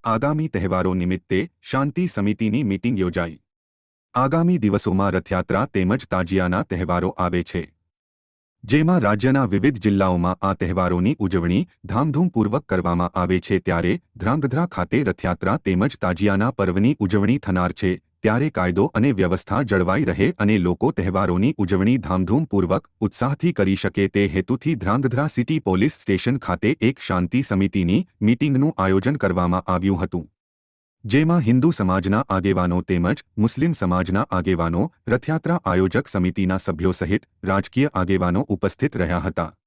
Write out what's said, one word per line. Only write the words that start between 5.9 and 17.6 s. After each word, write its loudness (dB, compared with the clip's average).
તાજિયાના 0
તહેવારો -2
આવે -2
છે, -8
જેમાં 4
રાજ્યના 2
વિવિધ 0
જિલ્લાઓમાં 2
આ 2
તહેવારોની 0
ઉજવણી 0
ધામધૂમપૂર્વક 0
કરવામાં -2
આવે 0
છે. -2
ત્યારે 0
ધ્રાંગધ્રા -2
ખાતે -2
રથયાત્રા -2
તેમજ -2
તાજિયાના 0
પર્વની 0
ઉજવણી 2
થનાર -2